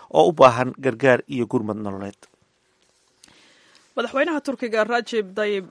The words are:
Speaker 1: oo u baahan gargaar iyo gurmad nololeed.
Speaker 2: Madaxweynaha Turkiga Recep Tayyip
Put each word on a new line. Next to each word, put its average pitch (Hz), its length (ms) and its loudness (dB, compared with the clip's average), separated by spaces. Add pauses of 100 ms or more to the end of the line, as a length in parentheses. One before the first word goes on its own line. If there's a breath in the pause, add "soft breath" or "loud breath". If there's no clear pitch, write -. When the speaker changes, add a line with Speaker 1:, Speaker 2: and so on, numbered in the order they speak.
Speaker 1:
oo 156 200 4
u 175 40 0
baahan 127 480 6
gargaar 127 480 2
iyo 123 180 -4
gurmad 107 300 -4
nololeed. 101 400 -10 (1800 soft breath)
Speaker 2:
Madaxweynaha 277 440 -2
Turkiga 226 460 -4
Recep 233 480 -4
Tayyip 208 360 -4